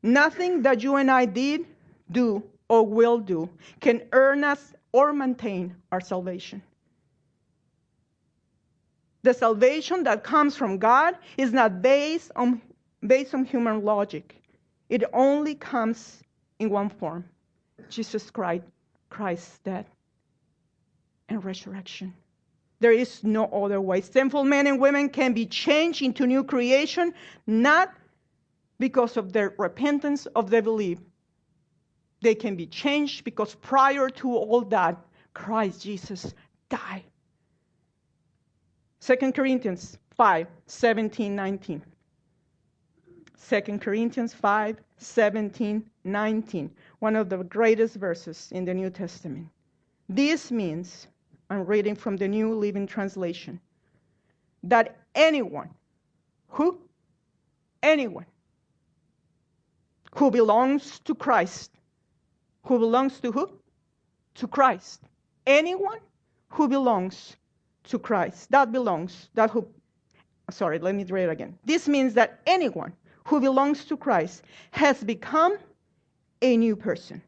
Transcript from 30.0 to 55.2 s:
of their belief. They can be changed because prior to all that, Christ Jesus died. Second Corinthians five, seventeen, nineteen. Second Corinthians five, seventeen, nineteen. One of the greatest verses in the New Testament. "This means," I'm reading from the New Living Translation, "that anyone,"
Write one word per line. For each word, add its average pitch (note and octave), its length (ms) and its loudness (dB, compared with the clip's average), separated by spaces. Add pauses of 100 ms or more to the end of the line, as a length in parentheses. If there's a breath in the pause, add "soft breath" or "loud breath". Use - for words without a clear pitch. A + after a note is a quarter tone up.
of G3 160 0
their A3+ 120 4
belief. G#3 360 -2 (1200)
They A3+ 120 4
can G#3+ 220 -8
be E3+ 100 -10
changed C#4+ 580 -4
because G#3+ 300 -8
prior C4+ 540 2
to C4 280 -4
all G#3+ 260 0
that, F#3 360 0 (340 soft breath)
Christ G#3+ 500 -6
Jesus G3 520 -12 (340 soft breath)
died. G3 360 -10 (2000)
Second C4 340 0
Corinthians B3+ 640 -4 (160)
five, F3 320 0 (200)
seventeen, G#3+ 680 -2
nineteen. F#3+ 480 -8 (1500)
Second G#3 440 -4
Corinthians A#3 520 -4
five, G#3+ 440 -2 (220)
seventeen, G#3+ 840 -2 (200)
nineteen. G#3 680 -4 (300 soft breath)
One A3 160 0
of G#3+ 120 -2
the F#3 100 -6
greatest A3 580 0
verses F3 560 -8
in F#3 120 -6
the F3+ 80 -4
New F#3 180 -4
Testament. F3 580 -12 (600)
"This C#4 440 -2
means," F3+ 560 -6 (420)
I'm F#3+ 160 -6
reading G#3 300 0
from G3+ 200 -6
the F#3+ 120 -2
New A3 260 -2
Living G3+ 320 -4
Translation, F#3+ 760 -8 (1000)
"that A3+ 340 2 (200)
anyone," C4 540 2 (760)